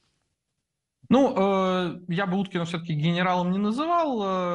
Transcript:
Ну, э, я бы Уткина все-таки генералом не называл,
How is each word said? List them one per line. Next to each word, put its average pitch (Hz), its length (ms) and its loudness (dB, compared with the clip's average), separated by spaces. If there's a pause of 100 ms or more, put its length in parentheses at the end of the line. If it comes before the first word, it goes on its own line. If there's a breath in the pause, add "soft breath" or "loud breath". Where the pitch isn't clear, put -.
(1120 soft breath)
Ну, 254 240 6
э, 190 640 0 (100)
я 190 180 -2
бы 185 100 0
Уткина 185 280 -4
все-таки 170 280 -6
генералом 180 580 0
не 190 60 0
называл, 269 640 0 (340)